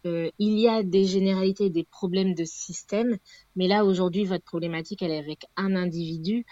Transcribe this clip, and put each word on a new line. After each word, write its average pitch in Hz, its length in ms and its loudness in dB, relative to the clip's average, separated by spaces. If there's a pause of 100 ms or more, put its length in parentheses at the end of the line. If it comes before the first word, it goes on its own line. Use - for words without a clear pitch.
Euh, 170 320 -2
il 214 200 2
y 226 80 4
a 220 160 4
des 190 220 4
généralités, 190 640 2
des 165 160 -2
problèmes 190 500 -2
de 165 100 -4
système, 208 720 -4 (360)
mais 185 140 2
là, 208 160 4
aujourd'hui, 185 400 2
votre 180 200 -4
problématique, 165 580 -6
elle 170 80 -2
est 156 80 -4
avec 151 260 -10 (120)
un 190 200 0
individu, 170 760 -2